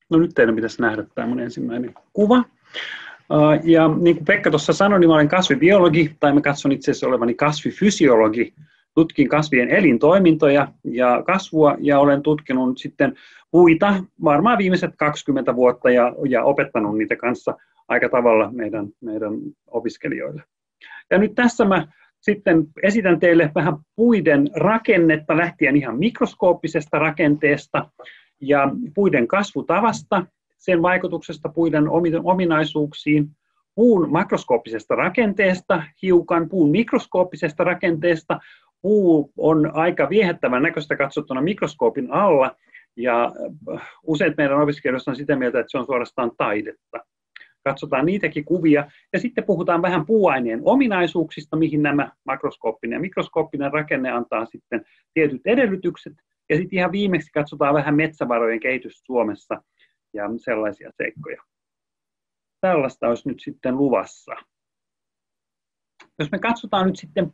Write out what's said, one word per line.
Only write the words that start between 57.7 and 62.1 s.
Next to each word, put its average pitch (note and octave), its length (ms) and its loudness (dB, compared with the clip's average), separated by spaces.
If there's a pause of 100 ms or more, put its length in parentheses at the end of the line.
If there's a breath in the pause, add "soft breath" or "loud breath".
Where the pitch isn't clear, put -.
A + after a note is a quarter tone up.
vähän D3 200 0
metsävarojen A#2+ 640 -2
kehitystä B2+ 460 -8
Suomessa A2 560 -6 (500)
ja G#2 120 -8 (120)
sellaisia G#2+ 600 -6
seikkoja. - 460 -12 (1160)